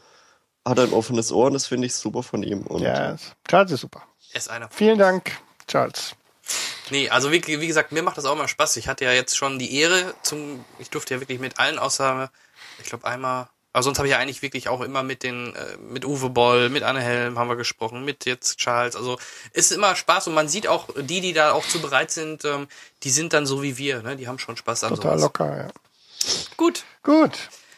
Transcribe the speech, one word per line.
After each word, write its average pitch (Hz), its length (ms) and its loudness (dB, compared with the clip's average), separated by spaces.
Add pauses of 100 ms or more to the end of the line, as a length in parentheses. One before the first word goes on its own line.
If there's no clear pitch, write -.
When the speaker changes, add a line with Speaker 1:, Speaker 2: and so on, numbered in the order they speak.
(680)
Speaker 1:
hat 123 120 4
ein 123 140 6
offenes 113 400 0
Ohr 110 140 6
und 139 80 4
das 135 120 -2
finde 123 200 -2
ich 123 80 -4
super 117 280 -4
von 107 200 -4
ihm. 101 200 -4
Und - 200 -4
Speaker 2:
Ja, 139 340 0 (320)
Charles 185 240 6
ist 131 80 -2
super. - 220 -16 (300)
Speaker 3:
Er 117 60 -6
ist - 120 -8
einer 117 180 -10
von - 80 -20
Speaker 2:
Vielen 214 160 6
Speaker 3:
uns. 220 80 4
Speaker 2:
Dank, 185 380 4 (300)
Charles. - 460 -2 (760)
Speaker 3:
Nee, 139 200 2
also 127 200 4
wie, 165 160 4
wie 156 220 -2
gesagt, 156 240 2
mir 160 100 0
macht 180 160 -2
das 143 60 -6
auch 139 100 2
immer 147 140 -2
Spaß. - 280 0
Ich 117 120 -6
hatte 135 160 -4
ja 127 80 4
jetzt 127 240 2
schon 135 240 -2
die 123 160 -6
Ehre, 180 460 2
zum, 147 420 -8 (160)
ich 127 100 -18
durfte 143 240 -6
ja 127 60 -4
wirklich 131 180 -8
mit 127 220 -4
allen, 143 180 2
außer, 131 500 0 (520)
ich 139 80 -18
glaub, - 160 -8
einmal, 127 440 -4 (240)
aber 127 120 2
sonst 135 140 0
habe 143 100 0
ich 135 40 2
ja 127 60 6
eigentlich 127 240 -4
wirklich 131 260 -6
auch 127 120 -2
immer 131 240 -4
mit 131 180 -8
den, 123 320 -6
äh, - 240 -10
mit - 260 -10
Uwe 131 260 -2
Boll, 123 400 6
mit 139 120 -2
Anne 131 180 0
Helm 120 380 -2
haben 120 100 0
wir 120 60 -2
gesprochen, 120 500 -6
mit 143 220 -8
jetzt - 320 -2
Charles. 120 380 0
Also 123 200 -6 (360)
es - 180 2
ist - 60 0
immer 196 180 4
Spaß 180 320 2
und 170 80 -4
man 156 140 4
sieht 190 180 -4
auch, 170 300 0
die, 151 240 -4
die 180 120 -2
da 151 200 6
auch 151 140 0
zu 165 140 -2
bereit 147 300 0
sind, 156 340 -6
ähm, 143 220 -2 (380)
die 139 60 -2
sind 160 220 0
dann 147 140 4
so 139 160 -2
wie 135 160 -4
wir, 135 240 -4
ne? 131 140 -8
Die 127 100 -12
haben 127 140 -10
schon 117 160 -10
Spaß - 280 -4
an 226 120 0
Speaker 2:
Total 151 160 2
Speaker 3:
sowas. 156 100 4
Speaker 2:
locker, 147 340 0
ja. 139 120 -10 (880)
Speaker 3:
Gut. - 280 2 (200)
Speaker 2:
Gut. 302 340 6 (400)